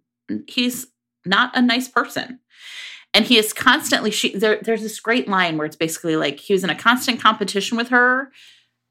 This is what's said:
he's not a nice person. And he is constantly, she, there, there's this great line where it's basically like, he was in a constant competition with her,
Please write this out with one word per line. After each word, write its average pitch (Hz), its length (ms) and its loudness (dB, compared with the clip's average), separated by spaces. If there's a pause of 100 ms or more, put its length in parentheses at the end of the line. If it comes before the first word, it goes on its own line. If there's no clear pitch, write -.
(480)
he's 247 400 -4 (380)
not 220 300 2
a 254 60 2
nice 247 280 2
person. - 500 -4 (760)
And 214 120 6
he 240 120 6
is 214 160 2
constantly, 247 580 0
she, - 260 -2
there, 214 240 2
there's 220 200 -2
this 220 180 -10
great 240 300 -2
line 180 280 2
where 151 80 -2
it's 151 120 -10
basically 160 400 -2
like, 147 240 -2
he - 120 -2
was 185 120 2
in 147 40 0
a 151 60 -2
constant 240 460 0
competition 208 560 0
with 233 120 -2
her, 254 420 2 (600)